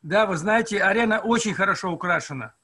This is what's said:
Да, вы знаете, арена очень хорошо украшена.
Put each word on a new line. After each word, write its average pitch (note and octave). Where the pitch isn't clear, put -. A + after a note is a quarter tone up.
Да, G3
вы F#3+
знаете, G#3+
арена A3
очень A3+
хорошо F#3+
украшена. D3+